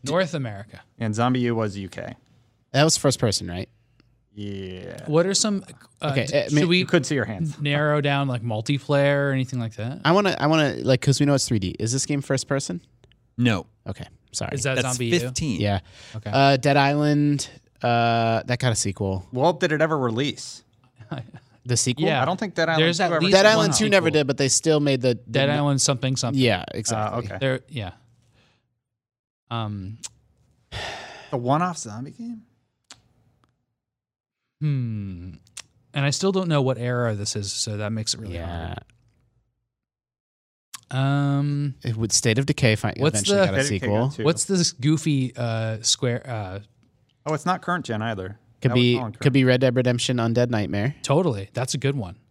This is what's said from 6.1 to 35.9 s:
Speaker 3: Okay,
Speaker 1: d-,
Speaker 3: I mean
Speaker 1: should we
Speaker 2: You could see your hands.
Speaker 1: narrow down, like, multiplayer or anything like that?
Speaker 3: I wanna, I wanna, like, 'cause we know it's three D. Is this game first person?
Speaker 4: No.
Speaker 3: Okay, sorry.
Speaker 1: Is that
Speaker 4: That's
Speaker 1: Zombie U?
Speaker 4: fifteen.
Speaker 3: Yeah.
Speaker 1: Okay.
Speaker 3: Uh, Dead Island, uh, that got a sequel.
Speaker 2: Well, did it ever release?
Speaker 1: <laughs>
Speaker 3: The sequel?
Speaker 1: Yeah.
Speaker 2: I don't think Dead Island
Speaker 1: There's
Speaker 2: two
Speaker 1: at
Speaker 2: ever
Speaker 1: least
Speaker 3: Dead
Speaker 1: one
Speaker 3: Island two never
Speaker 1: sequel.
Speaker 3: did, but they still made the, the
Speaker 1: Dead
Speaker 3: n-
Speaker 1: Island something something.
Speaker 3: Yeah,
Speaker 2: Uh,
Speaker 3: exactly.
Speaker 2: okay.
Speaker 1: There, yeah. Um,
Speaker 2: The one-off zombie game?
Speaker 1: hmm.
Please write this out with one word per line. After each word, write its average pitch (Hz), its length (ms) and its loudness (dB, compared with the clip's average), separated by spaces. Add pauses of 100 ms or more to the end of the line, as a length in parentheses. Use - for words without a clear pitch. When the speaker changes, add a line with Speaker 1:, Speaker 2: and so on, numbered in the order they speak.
Speaker 3:
Okay, 131 140 0
Speaker 1:
d-, - 120 -4
Speaker 3:
I 143 120 2
mean 147 100 4
Speaker 1:
should 165 100 4
we 180 100 4
Speaker 2:
You 180 60 0
could 160 200 2
see 151 100 -2
your 120 100 0
hands. 143 340 -6
Speaker 1:
narrow 147 420 0
down, 139 260 0
like, 120 160 -4
multiplayer 143 840 0
or - 20 0
anything 131 280 -2
like 113 160 -6
that? 117 300 -8
Speaker 3:
I 151 80 4
wanna, 208 260 4
I 143 80 2
wanna, 151 340 4
like, 127 200 4
'cause 139 180 2
we 147 80 4
know 143 80 4
it's 131 120 0
three 113 120 0
D. 92 200 -4
Is 110 120 -2
this 131 140 -2
game 143 160 -2
first - 260 -4
person? 156 340 -4 (540)
Speaker 4:
No. 117 300 0 (220)
Speaker 3:
Okay, - 180 -10 (260)
sorry. - 220 -6
Speaker 1:
Is 135 100 -4
that 135 120 -2
Speaker 4:
That's 127 140 -2
Speaker 1:
Zombie 127 180 -4
U? 175 120 2
Speaker 4:
fifteen. 127 400 -4
Speaker 3:
Yeah. 101 200 0 (360)
Speaker 1:
Okay. 107 160 -10
Speaker 3:
Uh, 139 260 4
Dead 139 200 2
Island, 147 720 2 (320)
uh, 117 640 2
that 120 140 -2
got 123 120 2
a 110 40 0
sequel. 95 580 -4
Speaker 2:
Well, 147 200 2
did 170 200 0
it 151 80 0
ever 156 160 2
release? 127 680 -4 (480)
Speaker 1:
<laughs> - 60 -8 (480)
Speaker 3:
The 123 100 -2
sequel? 127 300 -2
Speaker 1:
Yeah. 151 160 2
Speaker 2:
I 131 40 2
don't 180 140 -2
think 196 160 -6
Dead 165 140 0
Island 160 160 2
Speaker 1:
There's 170 140 0
Speaker 2:
two 185 40 2
Speaker 1:
at 170 80 0
Speaker 2:
ever 160 80 0
Speaker 1:
least 180 140 2
Speaker 3:
Dead 190 100 8
Speaker 1:
one 214 80 8
Speaker 3:
Island 160 220 4
two 202 160 2
never 185 180 4
Speaker 1:
sequel. 151 140 4
Speaker 3:
did, 135 60 0
but 131 100 -2
they 135 100 2
still 151 320 2
made 139 220 2
the, 123 140 2
the - 160 -16
Speaker 1:
Dead 139 180 2
Speaker 3:
n- 147 80 0
Speaker 1:
Island 143 240 2
something 131 340 0
something. 131 260 0
Speaker 3:
Yeah, 110 200 4
Speaker 2:
Uh, - 20 -10 (120)
Speaker 3:
exactly. 107 500 -2
Speaker 2:
okay. 98 160 -10
Speaker 1:
There, 131 260 0
yeah. 107 240 -8 (1600)
Um, 107 460 -6 (1300)
Speaker 2:
The 147 60 -6
one-off 151 420 0
zombie 120 340 -12
game? 233 320 -14 (2250)
Speaker 1:
hmm. 107 720 -4 (600)